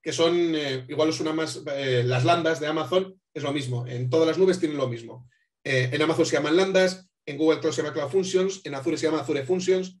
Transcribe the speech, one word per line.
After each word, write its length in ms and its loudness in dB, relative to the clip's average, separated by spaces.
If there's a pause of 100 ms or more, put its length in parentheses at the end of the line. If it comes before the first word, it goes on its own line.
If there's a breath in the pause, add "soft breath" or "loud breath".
que 100 -6
son, 420 2
eh, 340 -4
igual 200 0
os 80 -2
suena 160 -2
más, 340 -4
eh, 380 0
las 200 2
lambdas 360 2
de 60 -4
Amazon, 540 -2 (120)
es 100 -8
lo 100 -2
mismo. 340 -4
En 240 -6
todas 160 4
las 120 0
nubes 200 4
tienen 200 -2
lo 100 -2
mismo. 400 -12 (340)
Eh, 300 0
en 100 2
Amazon 240 2
se 100 0
llaman 200 2
lambdas, 520 2 (180)
en 100 -8
Google 240 2
Cloud 120 0
se 100 -4
llama 120 -4
Cloud 160 -4
Functions, 540 0
en 100 -8
Azure 220 -2
se 100 -2
llama 140 0
Azure 240 -4
Functions. 560 -2